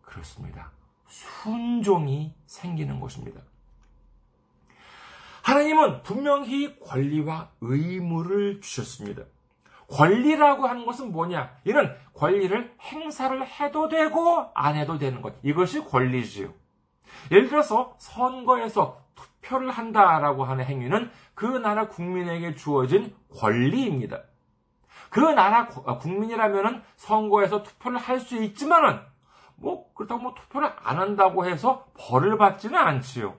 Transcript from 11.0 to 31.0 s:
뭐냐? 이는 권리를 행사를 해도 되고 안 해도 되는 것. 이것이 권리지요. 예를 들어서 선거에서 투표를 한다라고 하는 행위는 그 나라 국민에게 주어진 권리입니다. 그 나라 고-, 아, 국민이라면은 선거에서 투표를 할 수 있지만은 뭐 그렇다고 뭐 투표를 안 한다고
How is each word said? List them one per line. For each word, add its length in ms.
뭐냐? 520
이는 320
권리를 680
행사를 640
해도 420
되고 680
안 220
해도 220
되는 240
것. 220
이것이 400
권리지요. 720
예를 160
들어서 500
선거에서 1040
투표를 560
한다라고 720
하는 220
행위는 440
그 120
나라 420
국민에게 680
주어진 600
권리입니다. 840
그 120
나라 460
고-, 220
아, 100
국민이라면은 840
선거에서 680
투표를 340
할 220
수 240
있지만은 560
뭐 380
그렇다고 280
뭐 120
투표를 360
안 160
한다고 460